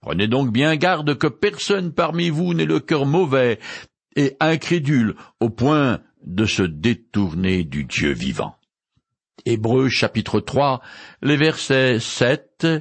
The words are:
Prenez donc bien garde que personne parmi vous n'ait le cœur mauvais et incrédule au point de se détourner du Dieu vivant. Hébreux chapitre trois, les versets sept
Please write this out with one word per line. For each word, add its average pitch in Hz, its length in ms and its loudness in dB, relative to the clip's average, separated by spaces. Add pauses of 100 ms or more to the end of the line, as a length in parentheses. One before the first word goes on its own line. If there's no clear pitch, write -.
Prenez 90 260 -2
donc 127 240 0
bien 147 240 2
garde 151 420 0
que 165 80 -2
personne 196 680 -2
parmi 170 380 -2
vous 175 240 -2
n'ait 165 120 0
le 156 140 2
cœur 143 280 0
mauvais 135 520 2 (560)
et 139 240 0
incrédule 151 760 0 (240)
au 117 100 0
point 135 520 2 (220)
de 92 220 -2
se - 160 0
détourner 92 1000 0
du 71 220 -6
Dieu 71 260 -2
vivant. - 440 -6 (920)
Hébreux 120 440 2
chapitre 110 500 -2
trois, 135 420 -2 (420)
les 143 140 2
versets 135 600 2
sept - 680 -2 (140)